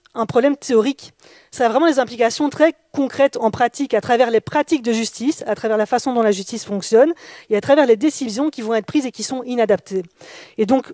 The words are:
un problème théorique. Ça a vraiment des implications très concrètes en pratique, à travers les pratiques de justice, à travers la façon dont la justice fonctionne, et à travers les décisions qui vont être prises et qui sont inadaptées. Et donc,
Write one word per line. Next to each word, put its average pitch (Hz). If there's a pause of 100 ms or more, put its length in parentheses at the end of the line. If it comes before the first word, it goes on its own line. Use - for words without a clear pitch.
(140)
un 233
problème 269
théorique. 233 (380)
Ça 247
a 220
vraiment 285
des 277
implications 240
très 320 (200)
concrètes 277
en 226
pratique, 247
à 208
travers 240
les 220
pratiques 294
de 233
justice, 226
à 214
travers 220
la 214
façon 247
dont 240
la 220
justice 196
fonctionne, 226 (360)
et 214
à 202
travers 285
les 226
décisions 262
qui 254
vont 220
être 214
prises 277
et -
qui 214
sont 254
inadaptées. 208 (540)
Et 214
donc, 262